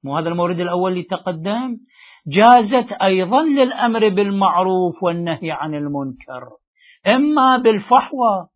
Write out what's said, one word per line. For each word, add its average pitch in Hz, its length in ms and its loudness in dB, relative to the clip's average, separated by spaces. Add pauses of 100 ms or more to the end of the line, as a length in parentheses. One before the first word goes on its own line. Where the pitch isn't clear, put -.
مو 139 120 -6
هذا 165 120 -4
المورد 175 320 -4
الأول 180 320 -2
اللي 180 100 -6
تقدم؟ 196 720 -6 (500)
جازت 233 680 4
أيضًا 190 500 0
للأمر 247 680 0
بالمعروف 185 920 0
والنهي 170 480 -4
عن 151 240 -6
المنكر، 135 720 -8 (580)
إما 262 500 2
بالفحوى 220 1000 0